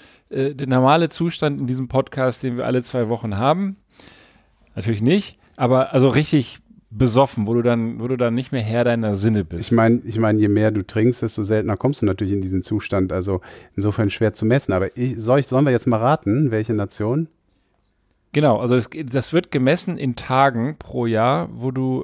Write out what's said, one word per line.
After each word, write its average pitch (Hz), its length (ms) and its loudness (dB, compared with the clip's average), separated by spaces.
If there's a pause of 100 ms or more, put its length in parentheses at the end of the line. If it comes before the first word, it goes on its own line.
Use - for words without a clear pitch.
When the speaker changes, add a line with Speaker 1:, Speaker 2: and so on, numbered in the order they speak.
(300)
Speaker 1:
äh, 135 240 -4
der 135 140 -8
normale 135 400 4
Zustand 151 540 -4
in 135 40 -4
diesem 127 220 -4
Podcast, 131 560 -2
den 123 140 -4
wir 123 80 -4
alle 123 180 0
zwei 120 240 -2
Wochen 110 300 -4
haben. 180 400 0 (1000)
Natürlich 104 260 -2
nicht, 175 380 0 (160)
aber 131 380 2
also 135 160 6
richtig 147 500 0 (360)
besoffen, 120 520 2
wo 117 80 0
du 120 80 2
dann, 117 360 0
wo 117 80 -6
du 127 100 -2
dann 117 180 0
nicht 120 160 -4
mehr 127 100 -2
Herr 113 220 0
deiner 117 320 0
Sinne 104 280 2
bist. 85 180 -8
Speaker 2:
Ich - 100 -4
mein, 117 340 4
ich 110 140 -4
mein, 110 180 2
je 107 100 4
mehr 107 220 4
du 104 160 -2
trinkst, 117 380 0
desto 110 180 -4
seltener 107 340 0
kommst - 280 -2
du - 20 2
natürlich 95 280 0
in 98 100 -2
diesen 92 180 -2
Zustand. 98 500 -2
Also 92 300 -4 (340)
insofern 101 360 0
schwer 107 240 0
zu 110 100 -4
messen. 117 280 0
Aber 92 220 -2
ich, 123 220 -4
soll 120 220 2
ich, 135 80 -4
sollen 139 180 2
wir 135 60 2
jetzt 120 160 0
mal 117 100 2
raten, 123 540 0
welche 110 240 -2
Nation? 110 540 -4 (1000)
Speaker 1:
Genau, 143 280 4
also 123 160 2
es, 117 160 0 (140)
das 123 280 -4
wird 175 160 0
gemessen 151 480 0
in 127 180 -4
Tagen 135 600 0
pro 123 300 -4
Jahr, 123 440 0
wo 120 200 -6
du, 131 320 -2